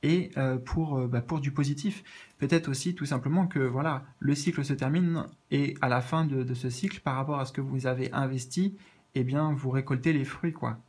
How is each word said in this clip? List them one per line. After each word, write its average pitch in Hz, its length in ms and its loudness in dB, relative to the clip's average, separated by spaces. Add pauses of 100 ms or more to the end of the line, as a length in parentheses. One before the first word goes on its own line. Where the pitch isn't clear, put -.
et, 165 340 2
euh, 131 220 0
pour, 147 400 0
euh, 127 100 0
bah, 120 140 0
pour 156 180 -2
du 139 100 -2
positif. 143 540 -2 (320)
Peut-être 165 320 2
aussi 143 260 -2
tout 147 120 -4
simplement 147 400 2
que, 175 120 0
voilà, 135 460 0 (160)
le 143 140 4
cycle 147 300 0
se 139 100 0
termine 165 500 2 (260)
et 143 300 2
à 135 80 2
la 123 140 4
fin 160 240 2
de, 135 180 0
de 127 100 -2
ce 127 140 -4
cycle, 190 320 -4
par 135 160 -2
rapport 139 240 -2
à 127 60 -2
ce - 60 -10
que 139 100 -4
vous 135 240 -2
avez 127 260 0
investi, 135 640 0 (380)
eh 131 100 2
bien, 147 280 2
vous 135 180 -2
récoltez 135 420 0
les 139 140 2
fruits, 165 260 -4
quoi. 120 260 -4 (100)